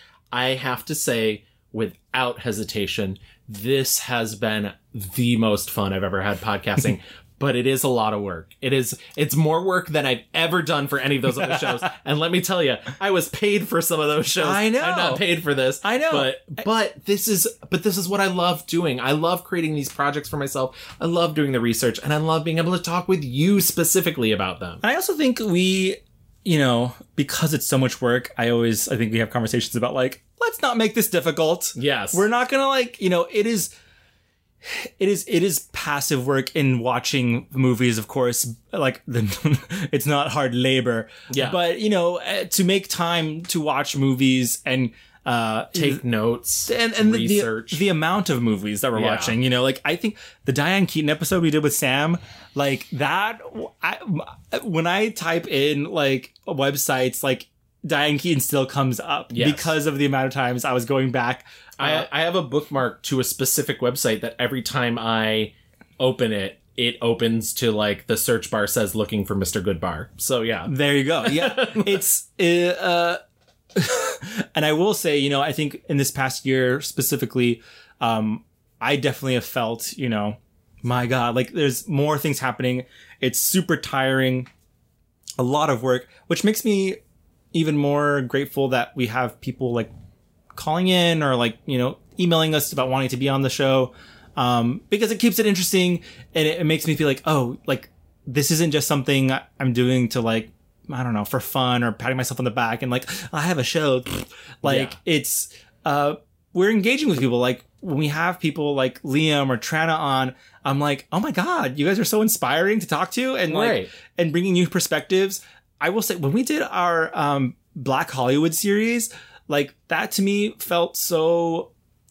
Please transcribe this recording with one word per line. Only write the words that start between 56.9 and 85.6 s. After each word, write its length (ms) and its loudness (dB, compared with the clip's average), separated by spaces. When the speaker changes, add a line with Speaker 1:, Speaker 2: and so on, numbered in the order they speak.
Speaker 2:
like, 240 0
Diane 320 2
Keaton 220 0
still 260 0
comes 340 0
up 340 -6
Speaker 1:
Yes. 180 2
Speaker 2:
because 340 -2
of 100 0
the 80 2
amount 220 2
of 80 -4
times 320 -2
I 80 0
was 100 0
going 280 0
back. 340 -2
Speaker 1:
I, 160 0
Speaker 2:
Uh, 180 -2
Speaker 1:
I 100 0
have 120 0
a 80 2
bookmark 640 -2
to 160 0
a 40 0
specific 560 -2
website 400 0
that 180 -8
every 220 -2
time 380 -2
I 560 0
open 340 2
it, 280 -6
it 240 0
opens 540 0
to, 180 2
like, 340 0
the 120 0
search 320 0
bar 160 0
says, 280 0
"Looking 300 -2
for 100 -4
Mister 280 -2
Goodbar." 460 -4
So, 240 -2
yeah. 260 -2
Speaker 2:
There 280 2
you 80 2
go. 220 0
Yeah. 440 0
Speaker 1:
<laughs> 40 -10
Speaker 2:
It's, 420 0
uh, 60 2
uh, 720 2
<laughs> 800 -2
and 120 0
I 80 2
will 180 2
say, 240 0
you 140 2
know, 100 0
I 120 0
think 360 -4
in 80 0
this 140 2
past 340 -2
year 380 2
specifically, 800 0
um, 440 -2
I 180 0
definitely 380 -2
have 120 -2
felt, 480 -4
you 160 -4
know, 260 -2
my 240 -2
God, 280 0
like, 180 0
there's 360 0
more 300 2
things 220 -2
happening. 440 -2
It's 180 0
super 380 2
tiring, 720 0
a 40 0
lot 280 2